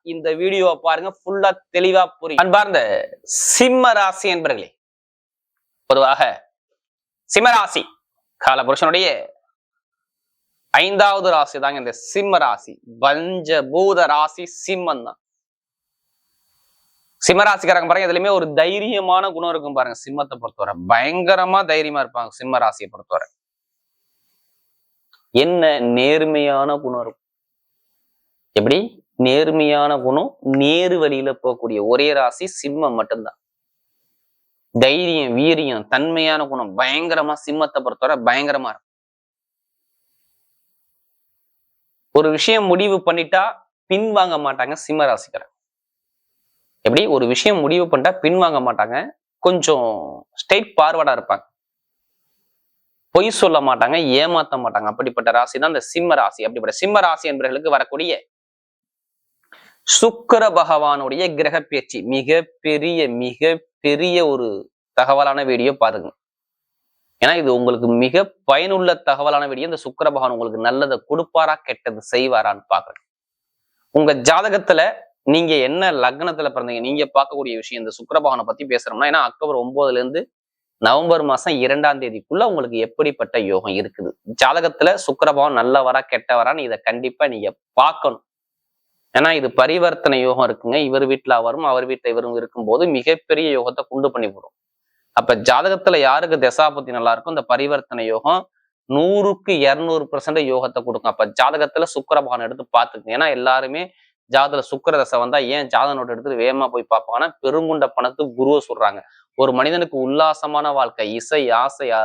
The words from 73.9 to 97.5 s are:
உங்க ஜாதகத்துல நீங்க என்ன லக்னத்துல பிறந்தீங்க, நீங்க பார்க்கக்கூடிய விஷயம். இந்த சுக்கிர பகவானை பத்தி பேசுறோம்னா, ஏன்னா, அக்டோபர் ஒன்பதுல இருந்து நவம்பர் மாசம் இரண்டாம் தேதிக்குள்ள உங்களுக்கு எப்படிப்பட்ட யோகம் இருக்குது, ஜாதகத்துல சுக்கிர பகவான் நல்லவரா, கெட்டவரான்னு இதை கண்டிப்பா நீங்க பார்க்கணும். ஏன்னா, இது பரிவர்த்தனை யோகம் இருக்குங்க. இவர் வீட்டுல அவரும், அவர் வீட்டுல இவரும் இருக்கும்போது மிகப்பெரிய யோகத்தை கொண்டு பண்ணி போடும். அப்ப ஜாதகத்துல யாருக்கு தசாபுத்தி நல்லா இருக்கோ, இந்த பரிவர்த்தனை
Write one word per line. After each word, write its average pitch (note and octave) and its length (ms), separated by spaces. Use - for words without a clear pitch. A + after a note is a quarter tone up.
உங்க D3+ 260
ஜாதகத்துல F#3 600
நீங்க D#3+ 320
என்ன C#3+ 360
லக்னத்துல D3 580
பிறந்தீங்க, A#2+ 320
நீங்க C#3+ 240
பார்க்கக்கூடிய C#3 500
விஷயம். A2+ 260
இந்த A2 100
சுக்கிர C#3+ 260
பகவானை C3+ 280
பத்தி B2+ 200
பேசுறோம்னா, B2 440
ஏன்னா, D3+ 140
அக்டோபர் C3+ 360
ஒன்பதுல C3 420
இருந்து C3+ 200
நவம்பர் D#3 420
மாசம் C#3 360
இரண்டாம் C#3 420
தேதிக்குள்ள B2+ 420
உங்களுக்கு C#3 340
எப்படிப்பட்ட A#2+ 600
யோகம் G2 360
இருக்குது, G2 340
ஜாதகத்துல D#3+ 580
சுக்கிர D3+ 340
பகவான் C#3 300
நல்லவரா, B2+ 480
கெட்டவரான்னு B2+ 600
இதை A2+ 140
கண்டிப்பா B2 460
நீங்க G#2 220
பார்க்கணும். C3+ 500
ஏன்னா, D3 160
இது C#3+ 220
பரிவர்த்தனை D#3 680
யோகம் B2+ 280
இருக்குங்க. A#2 360
இவர் C3+ 240
வீட்டுல C3 260
அவரும், A#2+ 360
அவர் B2+ 180
வீட்டுல B2 260
இவரும் A#2+ 220
இருக்கும்போது A#2 520
மிகப்பெரிய D#3 640
யோகத்தை B2+ 360
கொண்டு C3+ 240
பண்ணி A#2+ 180
போடும். G2 260
அப்ப A#2+ 260
ஜாதகத்துல F3 580
யாருக்கு D3+ 380
தசாபுத்தி C3+ 540
நல்லா A#2 220
இருக்கோ, C#3 220
இந்த C#3+ 100
பரிவர்த்தனை C3 600